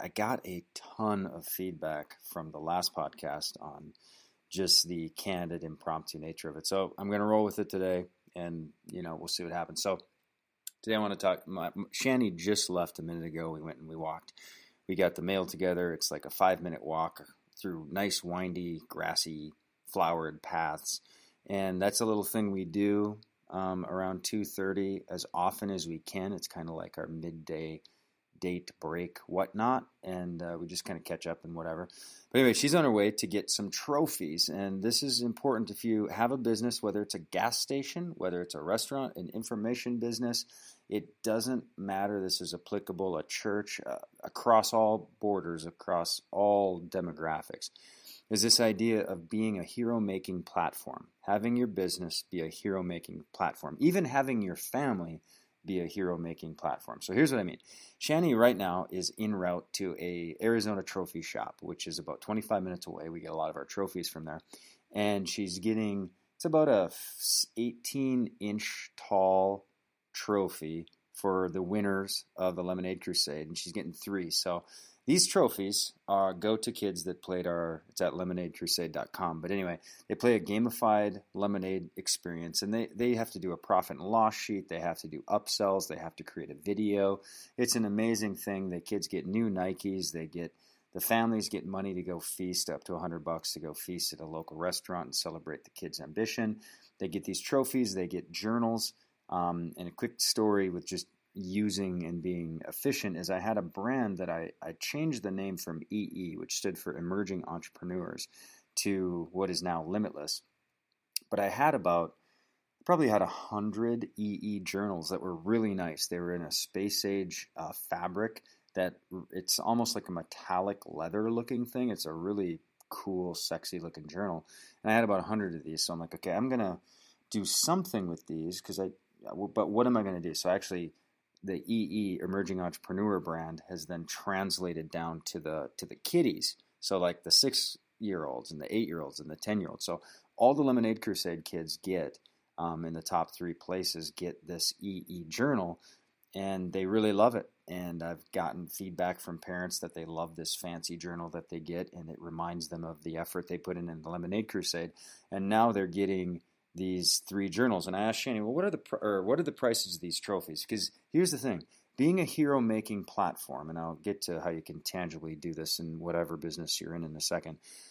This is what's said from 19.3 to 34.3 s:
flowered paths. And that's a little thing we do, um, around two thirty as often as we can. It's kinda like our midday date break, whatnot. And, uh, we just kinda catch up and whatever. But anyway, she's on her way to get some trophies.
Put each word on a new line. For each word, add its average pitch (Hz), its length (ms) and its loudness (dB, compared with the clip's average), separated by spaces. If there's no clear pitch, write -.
flowered 82 560 0
paths. 80 600 -2
And 95 340 0
that's 101 180 4
a 117 60 2
little 107 180 2
thing 104 280 0
we 95 120 -2
do, 104 560 2
um, 92 340 -2
around 92 400 -2
two 104 220 -2
thirty 98 640 -2
as 87 240 -6
often 95 360 0
as 90 160 -4
we 82 140 -6
can. 95 320 -6
It's 87 160 -6
kinda 82 240 -8
like - 260 -10
our - 100 -6
midday 80 760 -8
date 90 400 -4
break, 85 380 -4
whatnot. 104 600 0
And, 90 400 -6
uh, 85 160 -6
we 85 100 -6
just 87 180 -8
kinda 85 160 -8
catch 87 260 -6
up 82 160 -6
and 82 120 -10
whatever. 82 340 -6
But 123 80 6
anyway, 123 140 10
she's 139 200 4
on 165 120 8
her 123 60 8
way 107 200 8
to 104 160 -2
get 98 220 0
some 101 200 0
trophies. 95 800 0